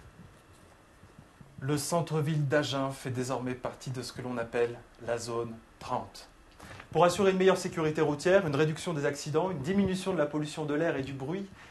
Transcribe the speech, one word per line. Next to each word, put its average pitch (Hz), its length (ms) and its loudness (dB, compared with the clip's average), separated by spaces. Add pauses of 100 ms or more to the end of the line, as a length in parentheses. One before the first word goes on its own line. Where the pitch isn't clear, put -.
(1600)
Le 147 160 0
centre-ville 156 720 0
d'Agen 135 420 0
fait 135 200 -8
désormais 127 440 -4
partie 123 360 -8
de 123 120 -6
ce 117 100 -10
que - 80 -10
l'on 123 160 -6
appelle 120 420 -2 (280)
la 117 100 -2
zone 117 380 -6 (240)
trente. - 480 -8 (640)
Pour 160 140 6
assurer 190 260 6
une 190 60 2
meilleure 185 200 6
sécurité 160 440 0
routière, 165 460 4
une 143 100 0
réduction 156 360 0
des 143 140 -2
accidents, 151 440 0
une 165 100 -6
diminution 185 520 0
de 175 60 0
la 147 80 2
pollution 151 380 -4
de 147 100 -2
l'air 156 220 2
et 135 60 -2
du 135 100 -8
bruit, 151 340 -6 (240)